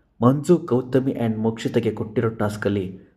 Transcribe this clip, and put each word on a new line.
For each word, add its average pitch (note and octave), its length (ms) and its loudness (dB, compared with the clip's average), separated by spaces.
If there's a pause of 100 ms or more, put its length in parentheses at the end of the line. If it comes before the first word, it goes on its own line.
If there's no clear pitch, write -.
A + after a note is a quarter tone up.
(220)
ಮಂಜು, C#3+ 360 4
ಗೌತಮಿ C3 540 0
and A2+ 260 -2
ಮೋಕ್ಷಿತಗೆ A2+ 540 0
ಕೊಟ್ಟಿರೋ A2+ 380 -2
ಟಾಸ್ಕಲ್ಲಿ G2+ 680 -2 (180)